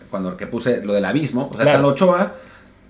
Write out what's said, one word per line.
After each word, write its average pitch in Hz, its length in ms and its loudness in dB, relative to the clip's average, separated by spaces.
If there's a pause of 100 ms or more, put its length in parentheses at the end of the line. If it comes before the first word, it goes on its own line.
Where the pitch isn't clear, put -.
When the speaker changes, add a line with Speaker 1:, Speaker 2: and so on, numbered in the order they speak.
(100)
Speaker 1:
cuando 92 260 -6
que 101 100 -10
puse 117 360 -2
lo 101 100 -4
del 101 140 2
abismo, 131 440 -2
o 107 40 -12
sea, 107 100 -2
Speaker 2:
Claro. 139 140 6
Speaker 1:
están 139 60 2 (260)
Ochoa, 185 220 0 (580)